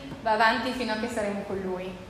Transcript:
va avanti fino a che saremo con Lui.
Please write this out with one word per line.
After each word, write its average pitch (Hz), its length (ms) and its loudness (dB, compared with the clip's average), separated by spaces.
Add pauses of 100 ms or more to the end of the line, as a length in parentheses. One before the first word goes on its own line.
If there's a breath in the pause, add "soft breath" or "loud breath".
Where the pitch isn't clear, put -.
(220)
va 226 100 2
avanti 233 420 4
fino 226 180 -2
a 220 60 0
che 226 100 -2
saremo 202 360 -2
con 196 180 -4
Lui. 185 280 -4 (200)